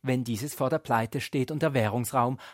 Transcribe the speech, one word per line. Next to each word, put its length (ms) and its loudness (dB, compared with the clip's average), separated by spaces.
wenn 220 0
dieses 320 -4
vor 140 0
der 100 0
Pleite 400 0
steht 320 -2
und 100 -2
der 120 2
Währungsraum 680 2